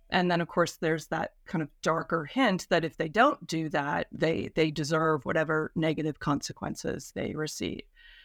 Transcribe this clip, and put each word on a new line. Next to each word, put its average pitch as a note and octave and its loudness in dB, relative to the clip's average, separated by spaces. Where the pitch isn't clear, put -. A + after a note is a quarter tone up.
and F3+ 4
then, F3 4
of E3+ -2
course, - 2
there's D#3+ 0
that D#3+ -4
kind E3 -2
of D3 -4
darker E3 0
hint G#3 2
that E3+ 4
if D#3+ -6
they D#3+ -2
don't G#3+ 4
do D#3+ -2
that, D3+ 0
they, D#3+ 0
they D#3+ 2
deserve D#3 0
whatever D#3 0
negative D#3 0
consequences - -4
they - -6
receive. - -6